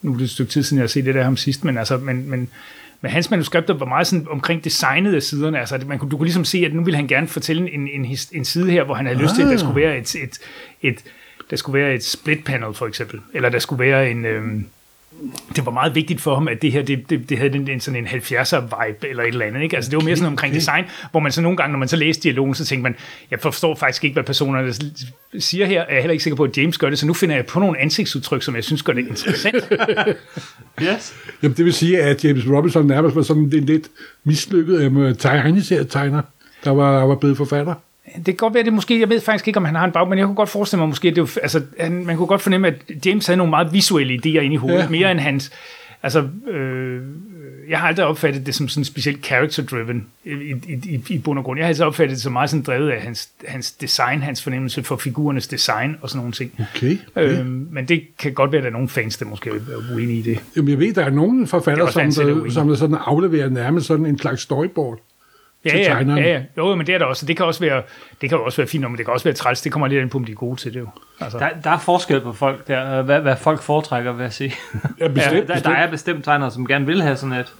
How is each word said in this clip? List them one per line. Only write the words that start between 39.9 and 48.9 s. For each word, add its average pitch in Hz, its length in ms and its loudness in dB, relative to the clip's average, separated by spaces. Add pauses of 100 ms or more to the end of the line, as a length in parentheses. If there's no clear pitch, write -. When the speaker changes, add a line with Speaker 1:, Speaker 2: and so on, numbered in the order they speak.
Speaker 1:
bag, 175 160 4
men 190 100 2
jeg 196 80 4
kunne 196 100 0
godt 208 120 2
forestille 208 320 -2
mig 156 80 2
måske, 156 200 2
at 156 80 2
det 170 60 4
var, - 200 -2
altså, 147 200 2 (180)
han, 175 240 -2
man 170 120 -2
kunne 170 100 0
godt 190 160 2
fornemme, 190 260 4
at 147 380 -4
James 202 200 2
havde 175 100 4
nogle 180 140 2
meget 156 220 2
visuelle 151 420 2
idéer 156 260 2
inde 143 140 2
i - 20 2
hovedet, 147 260 2
Speaker 2:
Ja. 156 60 0
Speaker 1:
mere 175 220 4
end 170 100 2
hans, 139 300 0 (520)
altså, 143 260 0 (220)
øh, 127 500 -4 (680)
jeg 156 120 0
har 170 80 2
aldrig 170 180 2
opfattet 143 400 0
det 135 80 -2
som 143 140 -2
sådan 147 160 -2
specielt 139 420 -4